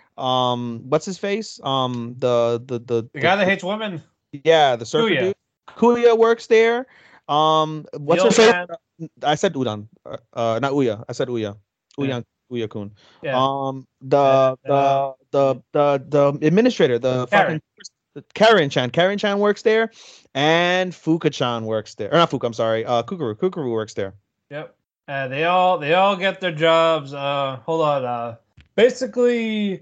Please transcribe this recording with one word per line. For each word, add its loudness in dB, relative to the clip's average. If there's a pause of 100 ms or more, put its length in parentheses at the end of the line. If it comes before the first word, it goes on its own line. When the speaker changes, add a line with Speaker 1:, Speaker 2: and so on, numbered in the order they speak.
(180)
Speaker 1:
Um, -2
what's -2
his -10
face? -8
Um, -4
the, 0
the, -8
the, -4
Speaker 2:
The -12
guy 2
Speaker 1:
the 0
Speaker 2:
that 0
hates -2
women. -8 (420)
Speaker 1:
Yeah, 4
the -8
surfer -2
Speaker 2:
Kuya. 0
Speaker 1:
dude. -2 (360)
Kuya 4
works 2
there. 2 (420)
Um, 0 (100)
what's 0
Speaker 2:
The 6
Speaker 1:
her 8
Speaker 2:
old -4
Speaker 1:
face? - (300)
Speaker 2:
man. -12 (140)
Speaker 1:
I 0
said 0
Udon. -4 (180)
Uh, -14 (180)
uh, -2
not 0
Uya. 0
I -10
said -6
Uya. -6 (420)
Speaker 2:
Yeah. -4
Speaker 1:
Uya, -6 (280)
Uya-kun. -8 (320)
Speaker 2:
Yeah. -4
Speaker 1:
Um, -4 (160)
the, 0
Speaker 2:
Uh, 4 (100)
Speaker 1:
the, -2
Speaker 2:
uh, 0 (180)
Speaker 1:
the, 0 (100)
the, 2 (340)
the 0
administrator, 2
the -2
Speaker 2:
Karen. 2 (540)
Speaker 1:
fucking -16 (100)
Karen-chan. 4
Karen-chan 0
works 0
there, 0 (440)
and 2
Fuka-chan -4
works -6
there. -8
Or 2
not 4
Fuka, -6
I'm -6
sorry. -2
Uh, 0
Kukuru. -8
Kukuru -6
works -4
there. -8 (360)
Speaker 2:
Yep. -16 (340)
Uh, -6
they -4
all, 2
they -2
all 4
get -4
their -4
jobs. 2
Uh, -4
hold -2
on. 0
Uh, -8 (380)
basically, 0